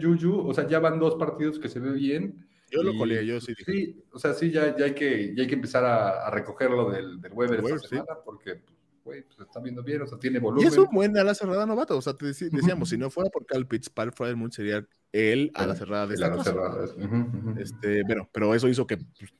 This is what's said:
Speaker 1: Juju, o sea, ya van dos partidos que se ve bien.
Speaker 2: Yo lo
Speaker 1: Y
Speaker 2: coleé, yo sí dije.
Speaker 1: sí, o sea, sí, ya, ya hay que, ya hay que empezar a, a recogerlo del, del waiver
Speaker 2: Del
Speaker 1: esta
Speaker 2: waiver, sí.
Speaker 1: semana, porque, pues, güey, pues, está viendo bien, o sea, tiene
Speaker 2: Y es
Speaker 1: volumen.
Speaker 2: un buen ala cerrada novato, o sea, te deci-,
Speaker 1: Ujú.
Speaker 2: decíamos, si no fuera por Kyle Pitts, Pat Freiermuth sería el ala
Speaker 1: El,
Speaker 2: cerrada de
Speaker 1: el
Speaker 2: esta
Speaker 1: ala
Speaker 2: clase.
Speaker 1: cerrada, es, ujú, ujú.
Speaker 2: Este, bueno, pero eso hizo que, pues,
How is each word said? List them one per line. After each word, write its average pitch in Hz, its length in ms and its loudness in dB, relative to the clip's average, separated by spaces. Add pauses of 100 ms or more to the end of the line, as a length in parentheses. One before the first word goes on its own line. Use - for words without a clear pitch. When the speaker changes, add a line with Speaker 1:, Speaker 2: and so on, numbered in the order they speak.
Speaker 1:
Juju, 170 380 4
o 170 120 -2
sea, 143 140 0
ya 160 140 2
van 160 180 2
dos 160 160 4
partidos 151 460 -2
que 123 80 -6
se - 100 -8
ve 131 140 -2
bien. 143 560 -2 (200)
Speaker 2:
Yo 151 140 0
lo 196 120 2
Speaker 1:
Y 110 40 -4
Speaker 2:
coleé, 113 260 0
yo 117 160 -4
sí 120 160 -10
dije. 95 160 -10
Speaker 1:
sí, 196 400 -6
o 127 60 -16
sea, 147 160 0
sí, 165 160 0
ya, 151 260 2
ya 143 100 2
hay 139 80 0
que, 123 420 0
ya 127 60 2
hay 127 60 2
que 143 60 0
empezar 127 300 2
a, 110 420 2
a 107 60 -4
recogerlo 110 580 0
del, 92 300 -6
del 92 120 -16
waiver 117 300 0
Speaker 2:
Del 110 40 0
Speaker 1:
esta 143 80 0
Speaker 2:
waiver, 151 80 -6
sí. - 80 -18
Speaker 1:
semana, - 340 -6
porque, 104 320 -12
pues, - 200 -20 (280)
güey, 139 180 -14
pues, - 160 -20
está 107 220 -16
viendo 123 240 -10
bien, 143 180 -4
o 135 60 -8
sea, 120 100 -14
tiene 127 200 0
Speaker 2:
Y - 0 -
es 120 40 0
Speaker 1:
volumen. 139 380 6
Speaker 2:
un 392 100 8
buen 208 260 2
ala 202 160 4
cerrada 196 320 0
novato, 220 320 0
o 131 60 -2
sea, 139 120 -4
te 147 120 -8
deci-, 143 220 -6
Speaker 1:
Ujú. 160 80 -2
Speaker 2:
decíamos, 175 320 2
si 175 100 -2
no 131 100 -2
fuera 185 220 -2
por 143 160 -8
Kyle 131 220 -2
Pitts, 113 200 -4
Pat 113 280 -4
Freiermuth 120 360 -4
sería 104 320 -2 (280)
el 117 420 4
ala 98 200 0
Speaker 1:
El, 87 40 -8
Speaker 2:
cerrada 101 300 -2
de 104 80 -4
Speaker 1:
el 90 60 0
Speaker 2:
esta 87 40 2
Speaker 1:
ala 85 80 2
Speaker 2:
clase. 87 160 0
Speaker 1:
cerrada, 92 340 -2
es, - 80 -6
ujú, 101 240 -4 (340)
ujú. 110 100 -6
Speaker 2:
Este, 104 420 0
bueno, 101 300 0
pero 107 200 2
eso 117 160 4
hizo 123 160 2
que, 107 120 -4
pues, - 440 -16